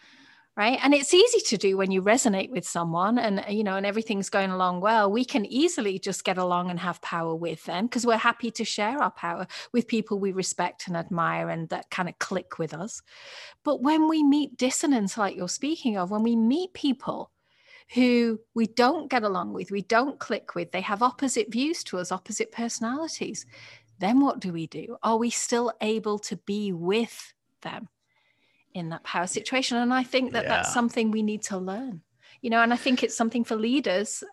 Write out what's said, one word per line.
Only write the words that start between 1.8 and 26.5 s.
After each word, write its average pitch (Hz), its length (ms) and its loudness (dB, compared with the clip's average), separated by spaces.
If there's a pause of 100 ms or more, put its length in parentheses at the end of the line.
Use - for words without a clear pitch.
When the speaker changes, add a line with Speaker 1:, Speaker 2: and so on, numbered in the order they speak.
Speaker 1:
you 190 100 2
resonate 202 480 4
with 196 180 -6
someone 170 520 0
and, 202 280 0
you 208 160 -2
know, 190 140 0
and 196 80 -2
everything's 202 440 -2
going 196 200 2
along 185 320 0
well, 208 280 4
we 233 140 2
can 226 220 -2
easily 233 540 0
just - 260 -6
get 185 140 0
along 180 320 0
and 175 80 -4
have 175 220 -4
power 165 340 -4
with 165 300 -6
them 180 220 -2
'cause 233 200 -2
we're 226 100 4
happy 233 340 0
to 220 140 -6
share 220 360 -2
our 190 100 0
power 175 340 -6 (260)
with 233 160 0
people 214 320 -2
we 190 120 -2
respect - 560 -4
and 175 100 -4
admire 165 520 -2
and 165 200 -6
that - 220 -8
kind 180 180 -4
of - 100 -12
click - 400 -6
with 160 140 -6
us. 175 280 -10 (640)
But 269 200 0
when 311 260 4
we 311 140 2
meet 285 340 4
dissonance, 254 600 2
like 202 200 0
you're 180 100 -4
speaking 269 480 -2
of, 180 160 -2
when 214 120 0
we 233 120 2
meet 254 380 2
people - 580 -4 (640)
who 240 460 4 (160)
we 226 100 2
don't 254 460 2
get 247 120 2
along 202 300 -2
with, 190 180 -8
we 196 120 -2
don't 254 360 2
click - 360 -6
with, 170 160 -6
they 190 100 -4
have 202 220 -4
opposite 254 480 0
views 277 340 -2
to 185 140 -6
us, 180 120 -6
opposite 214 400 -6
personalities, 233 920 -6 (540)
then 220 200 4
what 277 200 4
do 185 120 -4
we 165 160 -4
do? 160 360 -12
Are 226 140 2
we 233 120 0
still 233 420 0 (100)
able 214 380 0
to 208 160 -10
be 202 380 -4